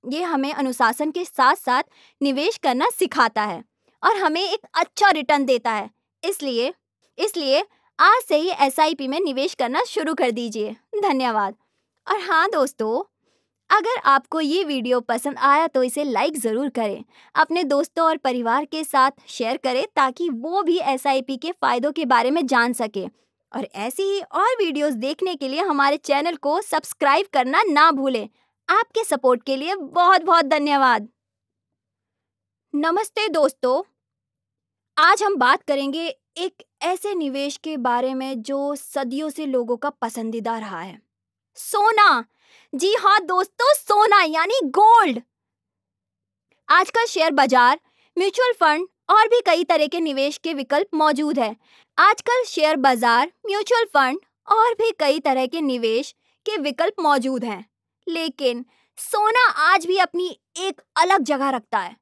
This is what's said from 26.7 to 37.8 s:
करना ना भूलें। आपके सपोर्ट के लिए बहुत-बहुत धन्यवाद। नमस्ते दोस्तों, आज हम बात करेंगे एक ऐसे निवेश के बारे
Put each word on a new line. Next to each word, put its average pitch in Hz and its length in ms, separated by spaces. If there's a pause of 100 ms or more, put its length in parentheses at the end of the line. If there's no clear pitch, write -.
करना 277 300
ना 320 280
भूलें। 262 380 (400)
आपके 440 340
सपोर्ट 247 400
के 269 120
लिए 311 200
बहुत-बहुत 349 680
धन्यवाद। 269 640 (1700)
नमस्ते 392 540
दोस्तों, 294 540 (1120)
आज 370 260
हम 403 120
बात 262 280
करेंगे 277 520 (220)
एक 359 260 (180)
ऐसे 370 340
निवेश 285 420
के 311 200
बारे 247 360